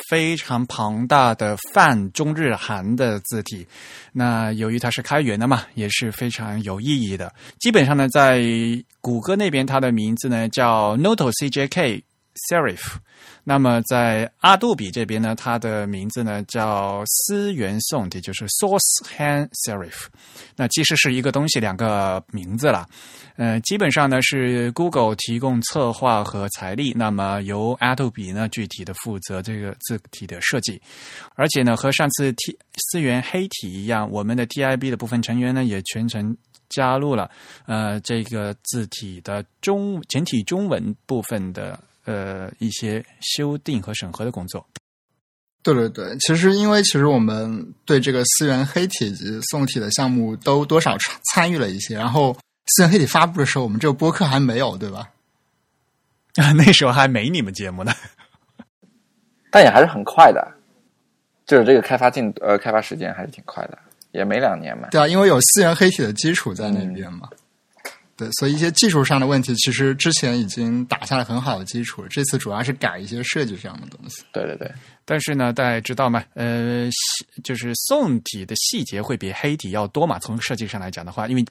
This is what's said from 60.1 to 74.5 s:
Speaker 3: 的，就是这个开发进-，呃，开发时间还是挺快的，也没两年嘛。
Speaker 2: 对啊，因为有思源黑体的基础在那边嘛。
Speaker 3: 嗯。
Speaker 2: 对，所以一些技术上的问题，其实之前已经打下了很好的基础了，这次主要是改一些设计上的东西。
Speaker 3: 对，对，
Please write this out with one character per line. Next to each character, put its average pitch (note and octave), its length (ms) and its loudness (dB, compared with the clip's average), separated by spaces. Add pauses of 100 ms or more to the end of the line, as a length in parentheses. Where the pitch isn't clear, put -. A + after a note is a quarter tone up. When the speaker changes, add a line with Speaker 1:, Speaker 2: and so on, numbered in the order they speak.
Speaker 3:
的， - 160 0 (1000)
就 - 120 8
是 A2+ 60 8
这 B2+ 100 8
个 A2+ 80 8
开 B2+ 160 0
发 B2 120 4
进-， A#2 300 -2
呃， G2+ 160 4
开 A2+ 140 -4
发 A2 100 2
时 G#2 160 -8
间 F2+ 160 -6
还 F#2 100 -10
是 A#2 80 -10
挺 - 140 -20
快 - 220 -12
的， - 120 -18 (340)
也 G2 120 -2
没 G#2 140 0
两 G#2+ 200 0
年 B1+ 200 -10
嘛。 A#1+ 120 -14
Speaker 2:
对 D#3 100 4
啊， D3+ 80 4
因 F#3 120 4
为 G3+ 80 6
有 C3+ 120 6
思 - 200 6
源 E3+ 140 6
黑 F#3 160 6
体 F3+ 120 -2
的 G#2+ 100 -2
基 D#3 200 0
础 G#2+ 220 -4
在 G#2 160 -4
那 G2 140 0 (100)
边 F2+ 180 -12
嘛。 F2 200 -16
Speaker 3:
嗯。 - 60 -20 (800)
Speaker 2:
对， A2+ 140 -8
所 C#3 160 0
以 C#3+ 40 2
一 D3+ 60 0
些 E3 140 2
技 A3 180 6
术 D3 140 4
上 C#3 160 4
的 C3 80 2
问 C#3 120 4
题， B2+ 140 -2
其 A#2+ 160 0
实 C3+ 240 2
之 D#3 180 0
前 B2 240 0
已 A#2+ 100 0
经 A#2+ 400 -2
打 - 200 -6
下 C3+ 100 -2
了 B2 80 0
很 A#2+ 160 -4
好 B2+ 160 -4
的 F#2+ 80 -10
基 A#2+ 200 -6
础 - 180 -12
了， F#2 60 -16
这 C#3+ 160 -2
次 C3+ 120 -2
主 G#2+ 140 -6
要 G#2 100 -4
是 A#2+ 120 -2
改 G#2 260 -4
一 G2 80 -12
些 A#2+ 160 -8
设 C#3+ 220 -2
计 G#2 120 -6
上 - 240 -16
的 - 60 -18
东 - 240 -20
西。 - 220 -18
Speaker 3:
对， - 120 -6
对， - 120 -8